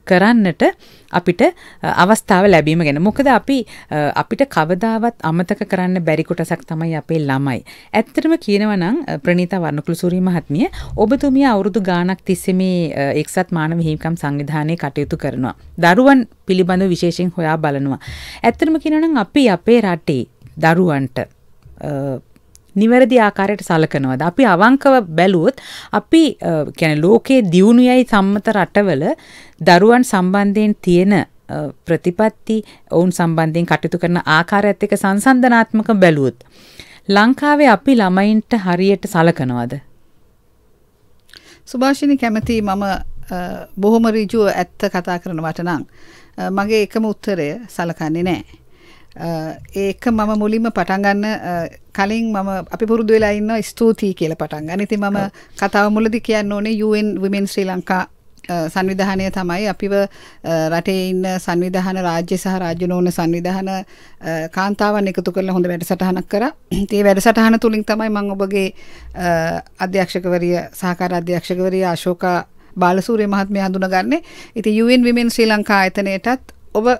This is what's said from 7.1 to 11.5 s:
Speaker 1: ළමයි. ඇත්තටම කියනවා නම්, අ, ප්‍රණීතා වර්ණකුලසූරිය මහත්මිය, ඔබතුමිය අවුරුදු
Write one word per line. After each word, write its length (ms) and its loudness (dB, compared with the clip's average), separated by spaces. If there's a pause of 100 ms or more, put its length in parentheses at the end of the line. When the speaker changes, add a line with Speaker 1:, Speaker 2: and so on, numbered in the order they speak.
Speaker 1:
ළමයි. 420 -2 (280)
ඇත්තටම 460 -2
කියනවා 400 -2
නම්, 240 0
අ, 180 -6
ප්‍රණීතා 440 0
වර්ණකුලසූරිය 580 -4
මහත්මිය, 480 -2 (260)
ඔබතුමිය 520 2
අවුරුදු 360 0